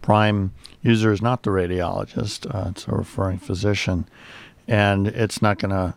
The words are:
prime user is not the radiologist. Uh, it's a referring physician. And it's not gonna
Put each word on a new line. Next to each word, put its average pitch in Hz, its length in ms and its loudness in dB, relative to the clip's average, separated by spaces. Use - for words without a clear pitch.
prime 104 500 2
user 110 320 4
is 98 80 0
not 120 220 0
the 117 60 0
radiologist. 92 1040 -2
Uh, 98 180 -4
it's - 180 -12
a - 20 -2
referring 95 480 -4
physician. 95 640 -2
And 101 400 2
it's 107 340 -2
not 104 180 2
gonna 95 380 -2